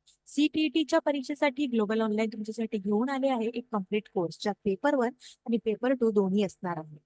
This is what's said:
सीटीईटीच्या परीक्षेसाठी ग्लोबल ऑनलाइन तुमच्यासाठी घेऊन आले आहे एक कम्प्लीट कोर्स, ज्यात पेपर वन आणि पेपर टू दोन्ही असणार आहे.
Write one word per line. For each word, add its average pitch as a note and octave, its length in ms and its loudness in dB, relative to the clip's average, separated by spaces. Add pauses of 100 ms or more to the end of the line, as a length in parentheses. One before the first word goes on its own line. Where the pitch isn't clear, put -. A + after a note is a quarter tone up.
(260)
सीटीईटीच्या D#4 720 2
परीक्षेसाठी C#4+ 680 0
ग्लोबल A3 340 0
ऑनलाइन A3 320 0
तुमच्यासाठी A3 460 -4
घेऊन G#3 320 0
आले C4+ 180 0
आहे A#3 180 0
एक B3 260 -6
कम्प्लीट G#3 420 -2
कोर्स, E3 280 -2
ज्यात G#3 120 0 (100)
पेपर G#3+ 300 2
वन B3 140 2 (380)
आणि A#3 180 0
पेपर A3+ 280 0
टू A#3+ 180 2
दोन्ही G3+ 320 4
असणार F3 340 -4
आहे. D#3 300 -12